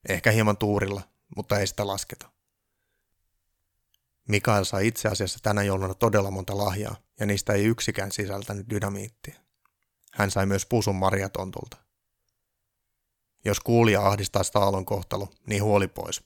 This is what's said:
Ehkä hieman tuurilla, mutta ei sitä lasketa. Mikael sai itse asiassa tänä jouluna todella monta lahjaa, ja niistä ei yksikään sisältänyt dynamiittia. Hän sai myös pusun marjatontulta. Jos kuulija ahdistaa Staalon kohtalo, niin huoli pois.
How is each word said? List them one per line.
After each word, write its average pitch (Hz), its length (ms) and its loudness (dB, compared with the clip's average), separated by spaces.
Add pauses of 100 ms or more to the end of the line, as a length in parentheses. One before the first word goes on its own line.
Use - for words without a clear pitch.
Ehkä 98 220 2
hieman 107 260 4
tuurilla, 101 440 -2 (340)
mutta 104 240 -2
ei 98 80 0
sitä 101 200 -4
lasketa. - 440 -10 (2000)
Mikael 104 360 2
sai 98 240 0
itse 113 200 -2
asiassa 98 360 -2
tänä 104 200 2
jouluna 95 300 -2
todella 104 380 2
monta 98 260 -6
lahjaa, 101 380 -2 (240)
ja 107 60 -2
niistä 101 280 0
ei 101 120 2
yksikään 107 460 -2
sisältänyt 101 580 -8
dynamiittia. 104 680 -8 (760)
Hän 101 180 0
sai 98 140 0
myös 98 200 0
pusun 107 300 0
marjatontulta. 95 840 -4 (1700)
Jos 101 140 0
kuulija 110 480 4
ahdistaa 101 360 0
Staalon 98 420 2
kohtalo, 98 440 -6 (160)
niin 104 180 0
huoli 101 240 4
pois. - 380 -10